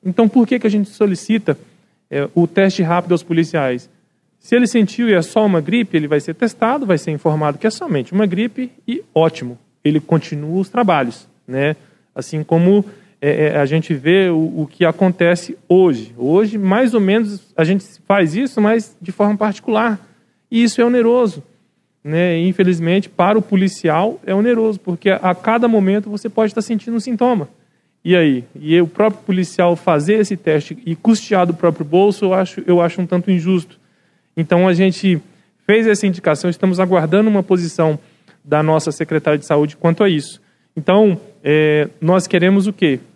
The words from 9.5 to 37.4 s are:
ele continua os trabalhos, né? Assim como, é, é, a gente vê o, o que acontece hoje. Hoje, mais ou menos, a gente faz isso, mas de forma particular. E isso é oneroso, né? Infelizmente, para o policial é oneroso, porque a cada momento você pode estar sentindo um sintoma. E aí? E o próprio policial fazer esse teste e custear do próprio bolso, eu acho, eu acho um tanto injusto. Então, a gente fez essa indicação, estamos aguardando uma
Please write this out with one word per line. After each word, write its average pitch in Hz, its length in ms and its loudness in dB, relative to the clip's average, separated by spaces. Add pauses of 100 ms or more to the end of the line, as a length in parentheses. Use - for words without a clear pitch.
ele 151 160 2
continua 156 640 -4
os 185 80 -6
trabalhos, 160 580 -2 (180)
né? 139 300 -2 (400)
Assim 151 260 -8
como, 180 440 2 (340)
é, 147 280 0
é, 147 100 0
a 143 80 2
gente 156 280 -2
vê 175 360 2
o, 160 320 -2
o 143 100 -6
que - 140 0
acontece 175 720 0 (100)
hoje. 143 500 2
Hoje, 190 400 0
mais 214 360 0
ou 226 80 2
menos, 202 400 -2 (160)
a 160 80 2
gente 185 180 0 (240)
faz 185 260 2
isso, 247 280 -4
mas 220 400 0
de 180 100 -14
forma 208 240 0
particular. 214 640 -2 (500)
E 233 140 2
isso 233 160 0
é 233 60 4
oneroso, 233 580 2 (580)
né? 165 380 0
Infelizmente, 180 680 0
para 196 280 2
o 214 40 2
policial 190 840 -2
é 190 80 -4
oneroso, 220 460 0
porque 180 300 -4
a 185 260 0
cada 233 320 0
momento 208 420 0
você 208 200 -8
pode 220 220 -2
estar 226 100 -6
sentindo 233 340 -6
um 226 60 -4
sintoma. 240 480 -2 (560)
E 175 100 2
aí? 139 300 2 (100)
E 151 240 0
o 170 80 2
próprio 208 380 -2
policial 180 500 0
fazer 160 460 0
esse 202 160 -2
teste 156 480 -2
e 165 100 -4
custear 208 500 0
do 175 80 -2
próprio 165 300 -2
bolso, 190 400 2
eu 185 100 0
acho, 185 320 -4
eu 175 140 4
acho 170 220 -2
um 180 40 -2
tanto 180 240 -2
injusto. 180 480 -2 (580)
Então, 175 320 2
a 185 60 2
gente 180 480 0 (440)
fez 220 200 2
essa 208 220 0
indicação, 175 420 -2
estamos 180 300 -2
aguardando 185 500 2
uma 202 140 0